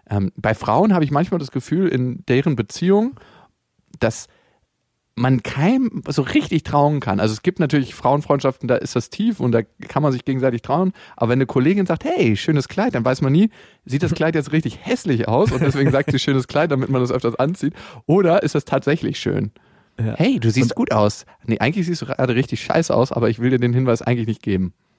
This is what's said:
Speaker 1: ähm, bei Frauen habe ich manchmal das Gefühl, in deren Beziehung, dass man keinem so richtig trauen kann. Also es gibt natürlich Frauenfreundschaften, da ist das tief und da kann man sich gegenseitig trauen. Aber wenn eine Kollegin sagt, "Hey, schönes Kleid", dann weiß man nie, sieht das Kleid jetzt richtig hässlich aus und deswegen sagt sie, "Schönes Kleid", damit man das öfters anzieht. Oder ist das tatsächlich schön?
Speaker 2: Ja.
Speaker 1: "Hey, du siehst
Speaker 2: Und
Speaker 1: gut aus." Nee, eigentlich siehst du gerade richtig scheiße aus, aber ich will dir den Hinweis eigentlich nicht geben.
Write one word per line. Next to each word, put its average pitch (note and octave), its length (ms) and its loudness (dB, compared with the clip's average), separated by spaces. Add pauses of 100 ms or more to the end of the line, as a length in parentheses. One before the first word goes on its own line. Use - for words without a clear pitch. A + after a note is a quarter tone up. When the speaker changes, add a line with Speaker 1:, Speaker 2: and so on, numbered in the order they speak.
(100)
Speaker 1:
ähm, G2 260 -2
bei A2 180 0
Frauen D#3+ 400 2
habe E3+ 120 4
ich C3 60 -2
manchmal E3 280 0
das C#3 120 -10
Gefühl, D#3+ 360 -2
in B2+ 400 -2
deren C3+ 280 2
Beziehung, G3 640 0 (800)
dass - 280 -2 (880)
man B2 260 2
keinem A3+ 680 0
so C#3+ 140 0
richtig F3 400 0
trauen D3 360 2
kann. G2+ 220 -2
Also A2 100 0
es A2 100 -8
gibt - 180 -2
natürlich C#3+ 360 0
Frauenfreundschaften, C#3 720 0
da A#2+ 80 4
ist - 220 -4
das A#2 120 -4
tief A3 300 -2
und B2 140 0
da A2+ 100 4
kann - 400 -6
man D3 80 2
sich B2+ 140 -4
gegenseitig C3 360 0
trauen. F#3 300 0 (240)
Aber A2+ 140 0
wenn B2 80 2
eine C3+ 80 2
Kollegin F3 400 2
sagt, E3 180 -4
"Hey, G#3+ 320 0
schönes D3 320 -2
Kleid", G#3+ 280 -2
dann A#2 100 -2
weiß C3 160 0
man C3+ 100 0
nie, F#3+ 180 4 (360)
sieht C3+ 180 -2
das D#3+ 100 0
Kleid D#3+ 220 0
jetzt D3+ 160 -2
richtig - 340 -2
hässlich B2+ 440 -2
aus C#3 240 2
und B2+ 80 0
deswegen C#3 300 2
sagt C3+ 200 0
sie, C3+ 80 0
"Schönes C3+ 300 0
Kleid", D#3+ 200 0
damit C3+ 200 -2
man C3 100 2
das B2 140 0
öfters A#2+ 220 -2
anzieht. C#3+ 380 -2 (340)
Oder F3 360 4
ist D3+ 120 -2
das D3 100 -2
tatsächlich C#3+ 520 -2
schön? G2+ 340 -4 (460)
Speaker 2:
Ja. A2 200 -4
Speaker 1:
"Hey, A#3 200 2
du A2+ 140 2
siehst B2 200 2
Speaker 2:
Und - 40 -6
Speaker 1:
gut - 160 -2
aus." G#2 340 2 (200)
Nee, A2+ 140 -2
eigentlich E3 260 0
siehst E3+ 160 -4
du - 60 -10
gerade B2+ 280 -2
richtig - 260 -2
scheiße - 320 0
aus, A2+ 200 2
aber A#2 160 0
ich A2+ 100 -4
will B2 120 2
dir C3 80 2
den A#2+ 120 0
Hinweis B2 300 0
eigentlich A#2 260 -2
nicht A2 140 -4
geben. F#2 320 -2 (260)